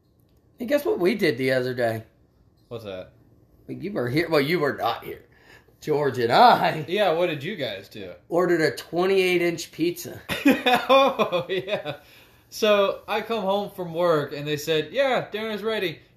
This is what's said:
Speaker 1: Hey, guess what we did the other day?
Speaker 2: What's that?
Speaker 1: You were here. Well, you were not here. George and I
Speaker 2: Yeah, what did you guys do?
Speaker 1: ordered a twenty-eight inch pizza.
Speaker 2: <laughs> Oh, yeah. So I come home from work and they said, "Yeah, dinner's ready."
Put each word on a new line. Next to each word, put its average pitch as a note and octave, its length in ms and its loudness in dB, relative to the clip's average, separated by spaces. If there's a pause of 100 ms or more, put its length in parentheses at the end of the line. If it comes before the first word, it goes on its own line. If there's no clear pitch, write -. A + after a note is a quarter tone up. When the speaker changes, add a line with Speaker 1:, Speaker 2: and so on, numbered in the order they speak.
(580)
Speaker 1:
Hey, B3 80 -10
guess C#4+ 200 0
what G#4 140 -2
we F#3+ 160 2
did E3+ 220 0
the C3 160 0
other B2+ 200 0
day? A2+ 300 -2 (640)
Speaker 2:
What's A2+ 180 -12
that? F#2 260 -12 (560)
Speaker 1:
You C3+ 240 -10
were C3 180 -2
here. D#3+ 200 0
Well, D#3 120 4
you D#3+ 180 0
were C#3+ 160 -2
not A2 280 -2
here. - 200 -14 (580)
George C#3+ 380 0
and A#2 120 2
I E3+ 560 6
Speaker 2:
Yeah, F#3+ 260 0
what F3 140 0
did D3 160 -6
you G3 140 -8
guys G#2+ 320 -8
do? F#2+ 240 -14 (160)
Speaker 1:
ordered F3 320 2
a D3 140 2
twenty-eight F#3 680 0
inch E3+ 300 -2
pizza. - 500 -6 (240)
Speaker 2:
<laughs> - 0 - (440)
Oh, B3+ 600 4
yeah. F3+ 460 -6 (540)
So G3+ 580 2
I G#3 140 -2
come A3 200 -4
home G3 300 -2
from E3+ 220 -10
work D#3+ 400 2
and C#3+ 140 -8
they D3+ 100 -2
said, D#3 340 -2
"Yeah, A#3+ 400 0
dinner's G#3+ 320 -8
ready." G3+ 360 -4 (180)